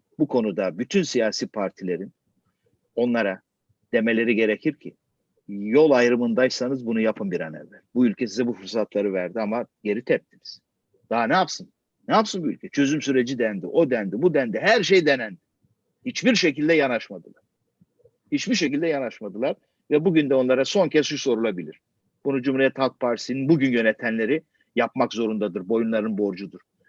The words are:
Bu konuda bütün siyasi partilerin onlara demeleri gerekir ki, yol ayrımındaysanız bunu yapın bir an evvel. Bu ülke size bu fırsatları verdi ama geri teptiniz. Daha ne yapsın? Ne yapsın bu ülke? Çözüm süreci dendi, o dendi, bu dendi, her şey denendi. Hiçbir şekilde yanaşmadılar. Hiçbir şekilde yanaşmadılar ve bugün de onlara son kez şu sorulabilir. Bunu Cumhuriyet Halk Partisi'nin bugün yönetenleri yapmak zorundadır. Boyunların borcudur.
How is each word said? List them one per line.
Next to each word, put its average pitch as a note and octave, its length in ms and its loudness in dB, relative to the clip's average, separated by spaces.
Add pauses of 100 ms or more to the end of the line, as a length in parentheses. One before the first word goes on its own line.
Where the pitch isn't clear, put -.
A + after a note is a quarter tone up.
(200)
Bu D3 80 2
konuda G2 500 -2
bütün E3+ 260 0
siyasi A2 440 -2
partilerin F#2+ 640 -6 (840)
onlara A2+ 460 0 (520)
demeleri A2+ 420 2
gerekir A2 380 0
ki, - 220 -16 (520)
yol G#2+ 440 2
ayrımındaysanız B2 960 0
bunu A2+ 160 -2
yapın G#2+ 300 -2
bir E2+ 100 -4
an D#2+ 120 -10
evvel. - 260 -20 (160)
Bu B2 100 4
ülke A2 220 0
size A2+ 200 -2
bu A#2+ 60 -4
fırsatları G2+ 600 -4
verdi F#2 280 -4
ama A2 240 -4 (180)
geri G#2 200 -2
teptiniz. - 580 -6 (480)
Daha A2+ 180 0
ne C#3 60 2
yapsın? F3+ 360 0 (380)
Ne E3 80 2
yapsın G#3 280 0
bu D3 40 -2
ülke? - 220 -8
Çözüm C#3+ 320 0
süreci B2+ 380 0
dendi, G#2 280 -2
o D#3+ 220 2
dendi, G#2+ 320 -2
bu E3+ 120 2
dendi, C3 260 0
her G3+ 240 2
şey F#3 220 4
denendi. A#2+ 340 0 (640)
Hiçbir G3 300 2
şekilde D#3 380 2
yanaşmadılar. A#2+ 720 -2 (880)
Hiçbir D3+ 240 -2
şekilde D#3 320 0
yanaşmadılar B2 680 -4 (360)
ve D3+ 140 4
bugün D#3 240 4
de C3+ 60 4
onlara B2+ 300 2
son F#3 240 2
kez D3+ 160 2
şu D3 120 -6
sorulabilir. A2 640 -2 (460)
Bunu C3+ 160 0
Cumhuriyet C3 380 2
Halk C3 200 0
Partisi'nin C3 500 -2
bugün C3+ 220 4
yönetenleri A2+ 720 0 (340)
yapmak A#2+ 380 0
zorundadır. G#2 560 -4
Boyunların A2+ 480 0
borcudur. G2 420 -4 (300)